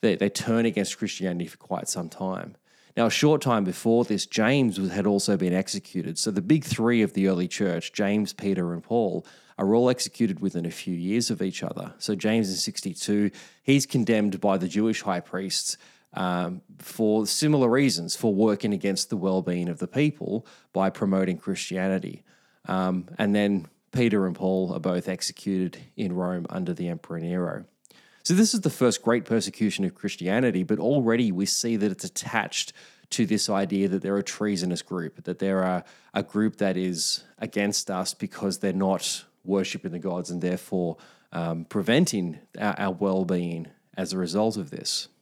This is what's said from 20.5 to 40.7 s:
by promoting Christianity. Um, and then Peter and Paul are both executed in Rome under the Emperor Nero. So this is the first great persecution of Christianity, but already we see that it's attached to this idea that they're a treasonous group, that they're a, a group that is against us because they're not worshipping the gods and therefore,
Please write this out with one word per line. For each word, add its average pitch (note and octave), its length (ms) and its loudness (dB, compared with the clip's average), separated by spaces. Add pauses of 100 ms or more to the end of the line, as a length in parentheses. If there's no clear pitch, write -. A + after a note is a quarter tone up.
by F#2+ 160 2
promoting F#2+ 480 0
Christianity. F#2 840 -4 (420)
Um, F#2 420 0 (100)
and G#2 180 2
then G2+ 320 2 (240)
Peter G#2+ 340 4
and F2 100 -2
Paul F#2 380 0
are - 60 -4
both F2+ 300 -2
executed F#2 680 -4 (180)
in G2 180 -2
Rome F2+ 360 -2
under F2+ 240 -4
the F2 140 -4
Emperor E2+ 320 -6
Nero. F2 460 -4 (580)
So - 100 0
this G#3 200 6
is G#3+ 80 -2
the D#3 80 0
first - 320 2
great A#2 240 2
persecution G2+ 600 0
of F2+ 100 -4
Christianity, F#2+ 680 0
but G#2 160 0
already A#2 520 2
we F#2+ 140 0
see A#2 320 -2
that G2+ 140 2
it's - 140 -8
attached - 680 -4 (380)
to A2+ 140 2
this G2+ 240 0
idea G2 380 2
that F#2 140 0
they're G2 160 0
a G2 60 0
treasonous F2+ 580 -2
group, E2+ 420 -8
that F2+ 160 -6
they're F#2+ 240 2
a, F2+ 200 0 (300)
a G2 100 -2
group G#2+ 340 0
that F#2+ 200 0
is F2+ 460 -2 (160)
against G#2 500 -2
us F#2 240 -4
because - 460 -6
they're F#2+ 140 0
not F#2+ 500 0 (200)
worshipping F#2 480 -2
the F2 80 -8
gods F2+ 300 -6
and F2 120 -6
therefore, F2+ 560 -2 (340)